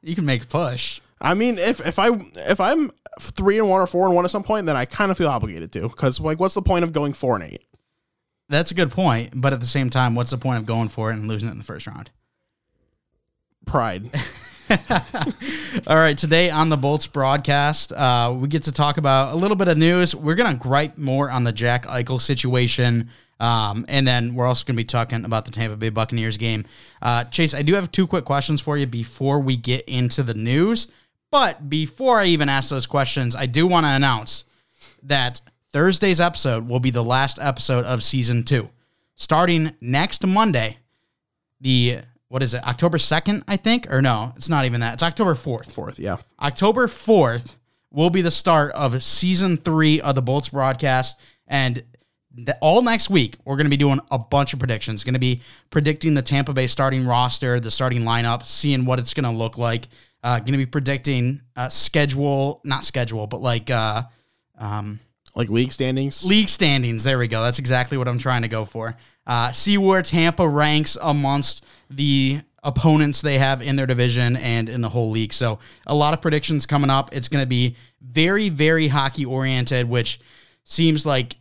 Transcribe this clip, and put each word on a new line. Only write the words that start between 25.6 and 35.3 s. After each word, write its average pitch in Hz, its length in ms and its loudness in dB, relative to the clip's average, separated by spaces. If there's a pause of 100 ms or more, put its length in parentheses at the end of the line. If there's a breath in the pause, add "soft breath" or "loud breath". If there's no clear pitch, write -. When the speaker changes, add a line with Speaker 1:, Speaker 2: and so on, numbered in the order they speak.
Speaker 1:
Bay 110 120 -4
Buccaneers 110 500 -2
game. 110 260 -2 (380 loud breath)
Uh, 120 220 0
Chase, 151 280 0
I 147 100 -4
do 156 120 4
have 185 160 -2
two 185 160 2
quick 160 180 -2
questions 143 360 -2
for 147 180 -4
you 139 80 0
before 131 540 -2
we 135 160 0
get 123 300 -2
into 127 360 -2
the 117 120 -2
news. 151 520 0 (460 soft breath)
But 196 360 2
before 208 520 2
I 196 60 4
even 151 220 4
ask 135 220 0
those 135 160 -4
questions, 127 480 -2
I 120 120 -4
do 147 200 2
wanna 165 220 4
announce 135 560 0 (580 soft breath)
that 135 380 -2 (320)